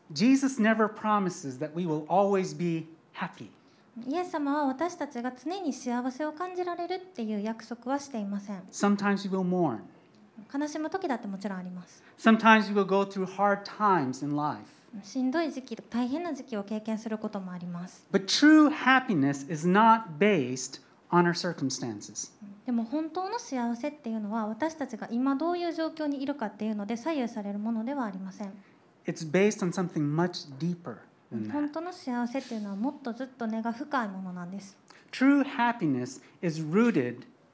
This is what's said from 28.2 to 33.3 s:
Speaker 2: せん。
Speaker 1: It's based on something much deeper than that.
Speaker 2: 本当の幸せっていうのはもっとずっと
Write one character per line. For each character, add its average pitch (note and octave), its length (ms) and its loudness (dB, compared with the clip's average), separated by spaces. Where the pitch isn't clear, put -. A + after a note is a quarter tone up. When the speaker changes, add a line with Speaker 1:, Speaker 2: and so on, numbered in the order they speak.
Speaker 2:
せ G3+ 140 -12
ん。 G3 80 -12
Speaker 1:
It's E3 240 -6
based G3+ 360 2
on E3+ 60 0
something D#3+ 440 -2
much F3 320 0
deeper E3 380 -6
than - 140 -4
that. G#3+ 40 -6
Speaker 2:
本 D4 180 -2
当 E4 120 -6
の F4+ 120 -8
幸 A#3+ 340 -4
せ B3 120 -4
っ C4 40 -4
て A#3 120 -10
い - 20 -6
う G#3+ 40 -6
の G3+ 100 -8
は G3 40 -6
も A3+ 160 -2
っ D4+ 100 -12
と A#3 120 -6
ず A#3+ 100 -10
っ C4 40 -8
と A#3+ 200 -8